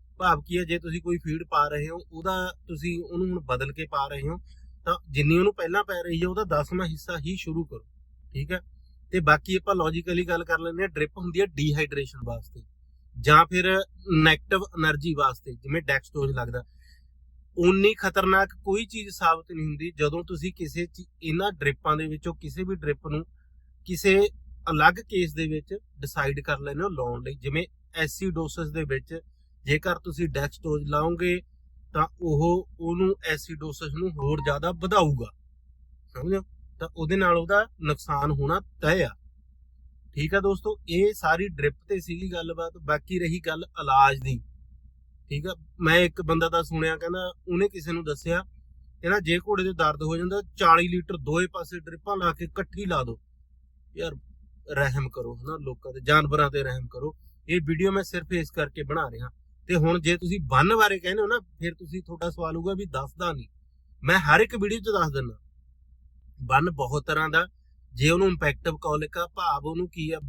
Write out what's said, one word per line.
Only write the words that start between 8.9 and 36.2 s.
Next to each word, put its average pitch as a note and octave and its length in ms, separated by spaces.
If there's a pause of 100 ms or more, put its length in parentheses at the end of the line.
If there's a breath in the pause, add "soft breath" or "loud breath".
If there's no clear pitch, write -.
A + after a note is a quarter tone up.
ਤੇ F#3 80
ਬਾਕੀ D3+ 340
ਆਪਾਂ F#3+ 200
ਲੌਜੀਕਲੀ E3+ 520
ਗੱਲ E3+ 180
ਕਰ E3 140
ਲੈਂਦੇ E3+ 240
ਹਾਂ। G3 60
ਡ੍ਰਿਪ D3+ 280
ਹੁੰਦੀ F3 240
ਹੈ G3+ 60
ਡੀਹਾਈਡਰੇਸ਼ਨ C#3+ 800
ਵਾਸਤੇ A#2 380 (520)
ਜਾਂ D3+ 300
ਫਿਰ F3+ 260 (420)
ਨੈਗੇਟਿਵ D#3+ 480
ਏਨਰਜੀ D#3 540
ਵਾਸਤੇ, C3+ 380
ਜਿਵੇਂ C3+ 280
ਡੈਕਸਟੋਜ਼ C#3 540
ਲੱਗਦਾ। A#2+ 280 (920 soft breath)
ਉਨੀ F#3+ 380
ਖਤਰਨਾਕ F#3+ 680
ਕੋਈ G#3 220
ਚੀਜ਼ G#3+ 260
ਸਾਬਤ E3 400
ਨਹੀਂ D#3+ 140
ਹੁੰਦੀ। D3+ 280
ਜਦੋਂ D3+ 300
ਤੁਸੀਂ F3 300
ਕਿਸੇ E3 320
ਚ-, C#4 200 (180)
ਇਹਨਾਂ E3 300
ਡ੍ਰਿਪਾਂ C#3+ 440
ਦੇ D#3 100
ਵਿੱਚੋਂ D#3 280
ਕਿਸੇ D#3 280
ਵੀ F#3 120
ਡ੍ਰਿਪ D3 320
ਨੂੰ D3+ 180 (600)
ਕਿਸੇ F#3+ 340 (500)
ਅਲੱਗ E3 280 (100)
ਕੇਸ F3+ 240
ਦੇ D#3 140
ਵਿੱਚ D#3 260 (260)
ਡਿਸਾਈਡ C#3 400
ਕਰ C#3 200
ਲੈਂਦੇ C#3+ 240
ਹੋ G3+ 60
ਲਾਉਣ B2 340
ਲਈ, C3 120
ਜਿਵੇਂ C#3 300 (300)
ਐਸੀਡੋਸਿਸ D#3+ 760
ਦੇ D#3+ 140
ਵਿੱਚ C3+ 280 (520)
ਜੇਕਰ D#3 340
ਤੁਸੀਂ E3 300
ਡੈਕਸਟੋਜ਼ C#3+ 600
ਲਾਓਗੇ, E3+ 520 (520)
ਤਾਂ D#3 120 (160)
ਉਹ, E3+ 460 (120)
ਉਹਨੂੰ, F3+ 360 (100)
ਐਸੀਡੋਸਿਸ D3+ 680
ਨੂੰ F3+ 180
ਹੋਰ D3+ 320
ਜ਼ਿਆਦਾ D3 300
ਵਧਾਊਗਾ, E3 580 (760)
ਸਮਝੋ? F3+ 340 (380)